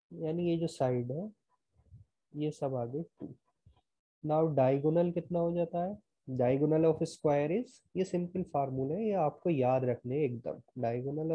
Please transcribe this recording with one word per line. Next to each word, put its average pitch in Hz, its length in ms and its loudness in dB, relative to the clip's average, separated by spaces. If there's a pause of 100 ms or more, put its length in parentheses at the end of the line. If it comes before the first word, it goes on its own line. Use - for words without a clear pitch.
(120)
यानी 170 380 -2
ये 170 80 2
जो 165 100 0
side 123 440 0
है 180 180 -6 (1040)
ये 151 180 -4
सब 139 240 -4
आ 120 100 -2
गई 135 180 -8
two। - 300 -14 (880)
Now 156 200 2 (120)
diagonal 147 560 4
कितना 170 280 -4
हो 170 140 0
जाता 170 320 -2
है, 208 120 -8 (400)
diagonal 147 480 4
of 160 140 4 (100)
square 147 440 0
is, 233 180 -4 (260)
ये 190 80 0
simple 180 380 -4 (100)
formula 135 420 -2
है, 220 100 -4
ये 208 160 0
आपको 151 280 0
याद 131 360 4
रखने 123 300 -2
हैं 151 100 0
एकदम, 120 360 -6 (200)
diagonal 135 540 -2